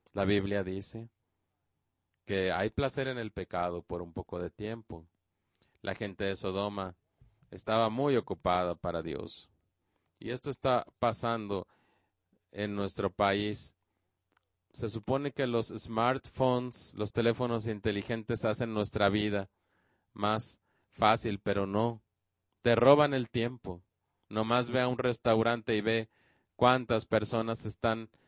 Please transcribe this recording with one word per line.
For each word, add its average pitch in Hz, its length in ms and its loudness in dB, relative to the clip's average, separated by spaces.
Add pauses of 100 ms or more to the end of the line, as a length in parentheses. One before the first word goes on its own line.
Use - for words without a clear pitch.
(140)
La 101 100 0
Biblia 98 400 2
dice 101 460 -8 (1160)
que 95 280 0
hay 98 160 0
placer 135 400 -2
en 123 80 -6
el 110 140 -8
pecado 87 500 -4
por 87 200 -8
un 85 120 -12
poco 90 260 -8
de 87 100 -6
tiempo. 104 560 -12 (760)
La 95 140 -4
gente 101 280 -6
de 98 140 -2
Sodoma 98 580 -4 (560)
estaba 110 380 0
muy 135 260 0
ocupada 90 580 0
para 85 280 -4
Dios. 80 480 -10 (680)
Y 110 120 -10
esto 123 200 -8
está 127 360 0 (120)
pasando 113 680 -2 (840)
en 104 220 -6
nuestro 98 380 -2
país. 104 640 0 (960)
Se 123 160 -8
supone 131 460 -2
que 139 120 0
los 117 220 0
smartphones, 123 1300 -2
los 104 160 -4
teléfonos 117 560 0
inteligentes, 110 800 -4
hacen 113 280 0
nuestra 104 360 2
vida 101 400 0 (640)
más 107 440 -2 (340)
fácil, 110 480 2
pero 98 280 0
no. 110 340 -2 (600)
Te 120 140 6
roban 143 380 6
el 127 160 -2
tiempo. 113 540 -6 (460)
Nomás 113 400 2
ve 127 100 0
a 123 80 2
un 123 100 -2
restaurante 117 800 2
y 104 60 2
ve 113 280 0 (460)
cuántas 123 500 4
personas 113 600 -2
están 113 440 -2 (180)